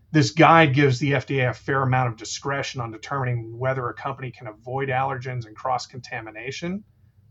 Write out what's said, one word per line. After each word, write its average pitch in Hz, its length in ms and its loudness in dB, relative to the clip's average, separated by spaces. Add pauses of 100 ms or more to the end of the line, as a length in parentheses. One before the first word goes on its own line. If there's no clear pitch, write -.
(100)
this 147 200 4
guide 156 440 8
gives 135 240 4
the 143 160 0
F 127 120 -4
D 135 140 -2
A 123 100 2
a 110 40 -6
fair 139 280 -2
amount 127 260 2
of 110 80 -6
discretion 139 640 -8
on 117 100 -6
determining 117 680 -6
whether 131 300 -2
a 117 60 -8
company 131 380 -10
can 123 140 -18
avoid 123 420 -6
allergens 127 580 -4
and - 80 -20
cross-contamination 127 1300 -8 (480)